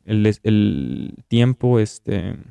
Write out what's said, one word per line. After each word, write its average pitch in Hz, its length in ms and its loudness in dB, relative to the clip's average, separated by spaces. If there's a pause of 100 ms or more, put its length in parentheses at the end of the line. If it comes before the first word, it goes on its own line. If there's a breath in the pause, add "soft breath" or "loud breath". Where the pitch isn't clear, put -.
el, 107 380 2
el 101 880 -2
tiempo, 123 520 2
este, 98 560 -6 (140)